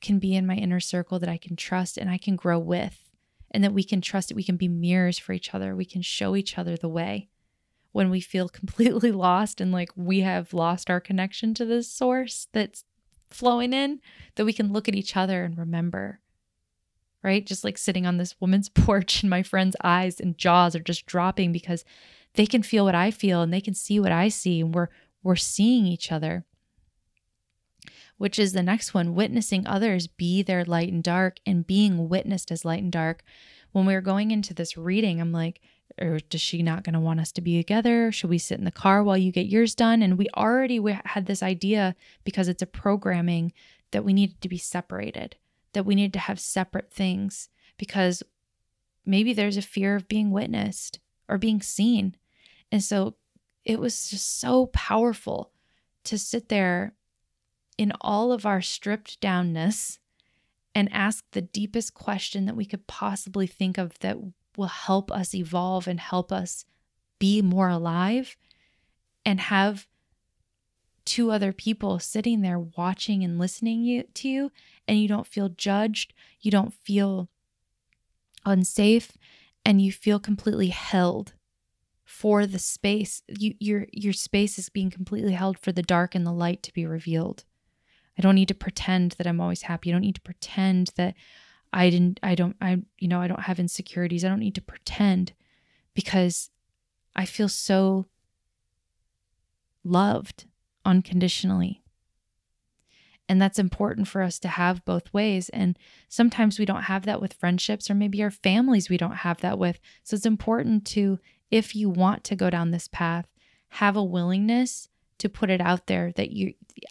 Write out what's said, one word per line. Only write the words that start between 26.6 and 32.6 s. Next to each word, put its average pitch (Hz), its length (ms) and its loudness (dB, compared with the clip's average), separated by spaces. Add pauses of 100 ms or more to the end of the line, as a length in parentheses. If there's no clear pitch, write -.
Which 202 220 -2
is 196 140 2
the 185 100 2
next 190 300 0
one, 170 200 2
witnessing 202 540 0
others, 196 400 0
be 175 340 0
their 180 240 0
light 170 260 0
and 170 120 -2
dark, 180 420 0
and 175 220 0
being 190 420 2
witnessed 185 420 -2
as 165 140 -6